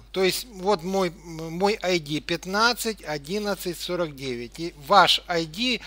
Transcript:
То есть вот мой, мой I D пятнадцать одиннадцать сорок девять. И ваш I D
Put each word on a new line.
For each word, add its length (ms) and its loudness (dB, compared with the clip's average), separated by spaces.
То 120 0
есть 300 0
вот 300 0
мой, 260 0
мой 720 -2
I 180 2
D 220 -4
пятнадцать 840 0
одиннадцать 760 -4
сорок 360 -2
девять. 440 -8
И 140 -6
ваш 400 8
I 200 -2
D 400 -2